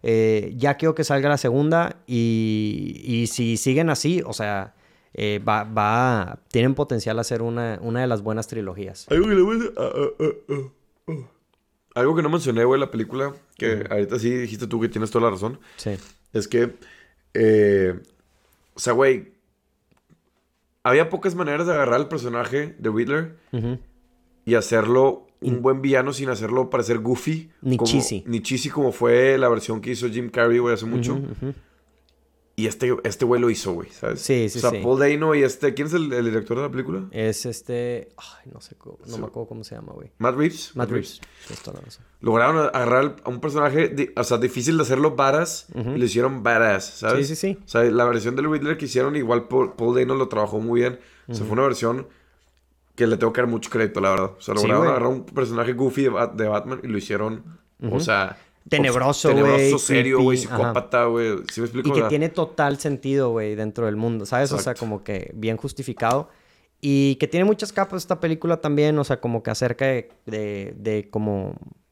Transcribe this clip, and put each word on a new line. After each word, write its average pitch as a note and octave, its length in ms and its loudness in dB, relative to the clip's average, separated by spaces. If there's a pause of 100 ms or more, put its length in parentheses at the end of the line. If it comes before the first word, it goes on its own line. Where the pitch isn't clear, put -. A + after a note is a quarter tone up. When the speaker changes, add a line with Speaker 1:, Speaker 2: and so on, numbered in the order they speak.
Speaker 1:
Eh, A2 560 2
ya C#3 180 2
quiero D#3+ 180 0
que D#3+ 100 -2
salga C#3 260 2
la C#3+ 80 2
segunda. D3+ 580 2 (100)
Y, A2 960 0
y A#2 240 0
si A#2 280 -2
siguen C#3 340 2
así, D#3+ 340 0
o A2+ 100 -10
sea, G2+ 400 -4 (400)
eh, G#2 320 -2
va, G#2+ 180 0
va, A2 760 0 (140)
tienen B2 220 2
potencial A#2 440 -2
a A2+ 60 -2
ser A#2 180 -4
una, A#2 400 -4
una A#2 200 -2
de B2+ 40 0
las A2+ 160 -2
buenas A2 240 -4
trilogías. F#2+ 640 -10
Speaker 2:
Algo F3+ 180 4
que G#3 60 4
le F#3 80 6
voy A3 180 2
a, - 220 -6
ah, A#2+ 120 -2
ah, C#3 120 0 (140)
ah, D#3 40 0 (260)
ah, C#3+ 40 -2 (540)
ah. E3 40 -8 (840)
Algo C3+ 180 2
que E3 80 2
no D3+ 80 0
mencioné, C3 340 2
güey, C3 160 4
la C3+ 100 -2
película, B2+ 440 -4 (240)
que A2+ 160 0
Speaker 1:
Ujú. G2+ 160 -4
Speaker 2:
ahorita G#2 280 0
sí A2+ 120 0
dijiste A#2+ 380 -6
tú A2+ 120 -2
que A2 80 0
tienes G#2+ 220 -4
toda A#2 140 2
la A#2 80 4
razón. G#2+ 260 -6 (180)
Speaker 1:
Sí. - 140 -8 (420)
Speaker 2:
Es G#2+ 160 -2
que, A#2+ 260 0 (600)
eh, G2+ 640 4 (760)
o - 40 -18
sea, B2 140 -2
güey, C3 400 4 (1500)
había D3 260 6
pocas F#3 260 -2
maneras E3 320 -2
de F3 80 2
agarrar C3 260 4
el C#3+ 80 -2
personaje B2 720 -4
de A2+ 120 0
Riddler C#3+ 460 -2 (160)
Speaker 1:
Ujú. A#2+ 260 -4 (680)
Speaker 2:
y A2+ 100 4
hacerlo A#2 720 4 (140)
un B2 180 -2
Speaker 1:
Mm. A#2 40 -6
Speaker 2:
buen C3+ 200 2
villano C3+ 300 2
sin C3 160 -6
hacerlo A#2+ 420 -2
parecer A#2 300 0
goofy. C#3 500 -4 (120)
Speaker 1:
Ni B2+ 140 0
Speaker 2:
como, A2+ 140 0
Speaker 1:
cheesy. A#2+ 360 0
Speaker 2:
ni A#2 140 -4
cheesy B2+ 300 -4
como C3+ 220 0
fue B2 460 4
la C3 100 4
versión A2 320 -2
que A#2+ 100 -8
hizo A#2+ 180 -4
Jim A2+ 220 -6
Carrey, A#2+ 280 4
güey, A#2+ 160 2
hace A2 120 -6
mucho. B2 280 -2
Speaker 1:
Ujú, C3+ 180 -6
ujú. C3+ 220 -8 (1000)
Speaker 2:
Y A2 120 -2
este, B2 360 0
este A2+ 220 -2
güey B2 160 4
lo A#2+ 100 4
hizo, G2 220 -4
güey, E2+ 180 -8
¿sabes? - 300 -6
Speaker 1:
Sí, A#2+ 300 0
sí, - 80 -8
Speaker 2:
O - 20 -4
sea, A#2+ 100 2
Speaker 1:
sí. G#2+ 120 -4
Speaker 2:
Paul B2+ 180 2
Dano D3+ 340 2
y D3 80 4
este, C3 320 0
¿quién C#3+ 140 -4
es D#3+ 60 -4
el, D3+ 180 -2
el A#2+ 140 0
director A2+ 320 -2
de C3+ 60 -4
la C#3 60 -6
película? F#2+ 400 -6
Speaker 1:
Es A2 360 -4
este, A#2+ 600 -6 (100)
ay, - 340 -20
no - 80 -20
sé - 160 -20
cómo, - 280 -20
no A#2 100 -16
Speaker 2:
Sí. A2 60 -8
Speaker 1:
me A2+ 60 -8
acuerdo A#2 220 -10
cómo A2+ 160 -14
se - 100 -16
llama, A2 200 -16
güey. - 240 -18
Speaker 2:
Matt B2 180 0
Reeves. D#3 400 0
Speaker 1:
Matt - 0 -
Speaker 2:
Matt A#2+ 140 -2
Speaker 1:
Reeves. - 300 -6
Speaker 2:
Reeves. - 280 -20
Speaker 1:
Tienes G#2+ 160 -14
toda - 140 -14
la - 80 -20
razón. - 180 -20 (160)
Speaker 2:
Lograron A#2 380 2
a-, D3+ 100 2
agarrar C3 560 2
a - 60 -4
un B2 100 -8
personaje, D3 480 0
di-, C#3 260 -2
o B2 80 -2
sea, A#2+ 140 0
difícil B2+ 400 0
de D#3 60 2
hacerlo C3+ 340 2
badass, C#3+ 580 0
Speaker 1:
Ujú. A#2+ 180 -6
Speaker 2:
y C#3 60 -4
lo B2 60 2
hicieron A#2+ 380 0
badass, A2+ 420 2
¿sabes? B2+ 420 -2
Speaker 1:
Sí, D#3 80 -6
sí, G3 200 -4
sí. G3 100 -12
Speaker 2:
O - 40 -20
sea, A#2 160 2
la A#2+ 200 4
versión A#2+ 320 0
del D3 160 -2
Riddler D3+ 240 -2
que D3+ 80 -8
hicieron, C3+ 320 0
igual A#2+ 320 0
Paul, B2+ 240 2
Paul A#2+ 240 0
Dano B2+ 180 2
lo C3 140 0
trabajó G#2+ 320 -2
muy A#2 220 0
bien. B2 180 -2 (280)
O A#2+ 60 -8
sea, G#2+ 100 -4
Speaker 1:
Ujú. - 20 -6
Speaker 2:
fue G#2 80 -4
una B2+ 120 2
versión B2 400 -2 (880)
que A#2+ 120 2
le A2 100 4
tengo A2+ 160 2
que B2 80 0
dar A#2+ 80 2
mucho A2+ 220 -4
crédito, G#2+ 320 0
la G2 80 4
verdad. F#2+ 280 2
O - 40 -20
sea, G#2 120 -4
Speaker 1:
Sí, G#2 100 2
Speaker 2:
lograron G#2+ 200 4
Speaker 1:
güey. E3 60 4
Speaker 2:
agarrar B2 180 2
un C3 160 -2
personaje A#2 480 -2
goofy C3 300 0
de C3+ 80 4
Bat-, A2 240 0
de G#2+ 140 0
Batman G#2+ 360 -4
y B2+ 40 -10
lo G#2+ 100 -2
hicieron, G#2+ 440 -4 (380)
Speaker 1:
Ujú. A#2 160 -2
Speaker 2:
o D3 40 2
sea, G2+ 360 0 (320)
Speaker 1:
Tenebroso, C#3 600 2
Speaker 2:
obs-, C#3 40 6
tenebroso, C#3 220 6 (140)
Speaker 1:
güey, C#3+ 100 2
Speaker 2:
serio, C3 420 4
güey, B2+ 160 4
Speaker 1:
creepy, B2 160 -6
ajá. A#2 80 2
Speaker 2:
psicópata, A#2+ 440 2
güey. A#2 240 2 (200)
¿Sí A2+ 100 -8
me A#2+ 60 -2
explico? A#2+ 220 -2
Speaker 1:
Y - 20 2
Speaker 2:
O C#3 40 2
Speaker 1:
que C3+ 80 4
Speaker 2:
sea A2 60 2
Speaker 1:
tiene D3+ 200 2
total D3+ 500 -2
sentido, C3+ 520 0
güey, G#2+ 260 -2
dentro G#2+ 300 -4
del G#2 100 -2
mundo, A2+ 280 -2
¿sabes? C3+ 280 0
O - 40 -2
sea, G2+ 160 -4
Speaker 2:
Exacto. - 80 -10
Speaker 1:
como G#2+ 220 -6
que G2 320 -8
bien A2 220 -4
justificado. C3 720 -4 (520)
Y C#3 360 2
que D3 100 0
tiene F3 180 2
muchas G#3 280 0
capas F#3+ 300 -2
esta F3+ 180 -4
película E3 400 0
también, D3+ 400 2
o - 40 0
sea, C3 160 -2
como A#2 220 -2
que A2+ 80 -6
acerca A#2+ 360 -2
de, B2+ 240 -2 (160)
de, G#2+ 520 -6
de G#2 320 -2
cómo G2+ 460 -4 (360)